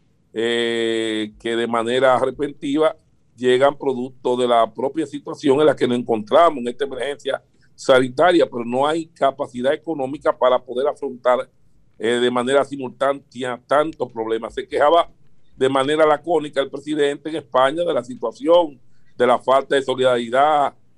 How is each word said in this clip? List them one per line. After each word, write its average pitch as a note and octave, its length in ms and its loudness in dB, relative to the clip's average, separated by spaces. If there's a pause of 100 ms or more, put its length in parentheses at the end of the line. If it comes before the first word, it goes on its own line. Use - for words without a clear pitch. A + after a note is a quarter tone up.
(340)
eh, A2+ 1040 -2
que A#2 160 -4
de A#2 120 -2
manera A#2+ 520 2
repentiva C#3+ 800 -2 (400)
llegan B2+ 400 2
producto B2+ 580 -4
de B2 100 0
la A#2 280 2
propia C3+ 320 -6
situación D3 560 -2
en D3+ 60 6
la C3 80 4
que C#3 120 -2
nos B2 100 -2
encontramos B2 600 2
en A#2+ 80 -6
esta A#2+ 160 -6
emergencia C3+ 580 -8 (340)
sanitaria, C3+ 680 4
pero A#2 200 -10
no B2+ 200 -2
hay D#3+ 200 -2
capacidad C3+ 680 -4
económica D3+ 640 -6
para B2+ 220 2
poder B2+ 260 -4
afrontar, B2+ 640 -2 (480)
eh, A2 100 -6
de A#2+ 220 0
manera B2 360 0
simultánea C3 1000 -6
tantos D3 460 -2
problemas. A2+ 420 -6
Se B2+ 140 -10
quejaba D3 420 2 (460)
de C3 140 0
manera C#3 360 2
lacónica D3 540 -2
el C#3 100 -4
presidente C#3+ 600 -4
en D#3+ 80 -8
España C#3+ 480 0
de C#3 80 -4
la C3+ 100 -2
situación, B2+ 760 0 (360)
de B2 100 2
la A#2+ 120 4
falta C3+ 360 0
de C3+ 60 2
solidaridad, B2+ 920 0 (240)